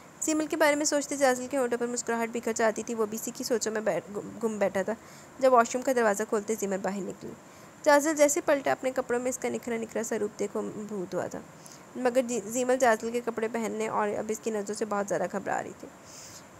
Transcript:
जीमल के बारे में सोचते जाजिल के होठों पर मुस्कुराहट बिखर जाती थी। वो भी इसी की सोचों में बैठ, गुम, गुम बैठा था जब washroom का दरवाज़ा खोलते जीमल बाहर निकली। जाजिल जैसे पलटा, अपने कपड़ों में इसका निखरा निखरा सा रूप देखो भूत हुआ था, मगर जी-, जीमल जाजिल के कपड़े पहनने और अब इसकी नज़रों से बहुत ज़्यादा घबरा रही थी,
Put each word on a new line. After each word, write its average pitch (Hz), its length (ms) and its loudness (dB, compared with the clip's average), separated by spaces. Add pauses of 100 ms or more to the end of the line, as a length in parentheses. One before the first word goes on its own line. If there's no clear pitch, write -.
(240)
जीमल 311 220 2
के 330 100 -4
बारे 294 200 6
में 294 100 0
सोचते 285 300 0
जाजिल 254 320 2
के 277 80 -2
होठों 247 220 2
पर 240 100 -2
मुस्कुराहट 233 440 -2
बिखर 233 220 -2
जाती 220 280 2
थी। 233 120 -6
वो 220 120 0
भी 220 100 -4
इसी 233 140 -8
की 247 140 -8
सोचों 220 280 0
में 220 120 -2
बैठ, 175 280 0
गुम, - 180 -8 (100)
गुम 220 180 -2
बैठा 196 240 2
था 214 140 -4 (440)
जब 262 120 6
washroom 247 300 6
का 269 100 2
दरवाज़ा 220 320 2
खोलते 220 320 -2
जीमल 196 220 -2
बाहर 196 240 -4
निकली। 196 300 -10 (520)
जाजिल 294 300 6
जैसे 294 260 4
पलटा, 285 320 2
अपने 262 180 -2
कपड़ों 247 300 -2
में 254 80 -2
इसका 247 200 -2
निखरा 233 280 -4
निखरा 226 260 -4
सा 226 140 -4
रूप 208 220 -2
देखो 202 240 -4
भूत 202 520 -8
हुआ - 140 -2
था, - 140 -10 (560)
मगर 254 240 2
जी-, 233 240 -2
जीमल 254 300 0
जाजिल 233 360 4
के 240 80 -2
कपड़े 233 280 -2
पहनने 220 420 -2
और 208 240 0
अब 214 160 -4
इसकी 220 200 -6
नज़रों 208 240 -4
से 220 100 -4
बहुत 202 220 -2
ज़्यादा 170 220 -2
घबरा - 320 -4
रही - 120 -8
थी, - 160 -16 (720)